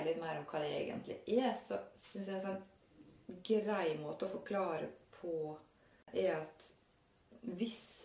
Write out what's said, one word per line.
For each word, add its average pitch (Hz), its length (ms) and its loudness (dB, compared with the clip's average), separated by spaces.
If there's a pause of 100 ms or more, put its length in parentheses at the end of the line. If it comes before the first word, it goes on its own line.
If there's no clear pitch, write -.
litt 165 160 2
mer 160 200 0
om 147 80 -8
hva 156 140 2
det 147 100 2
egentlig - 460 -2 (100)
er, 240 260 6
så - 220 -4 (240)
synes - 280 -8
jeg 95 100 -2
en 95 80 -2
sånn - 960 -8
grei 202 560 4
måte 151 260 -2
å 190 80 -2
forklare 180 560 0 (220)
på 170 240 -4 (760)
er 185 300 4
at - 260 -8 (760)
hvis 214 400 -2 (220)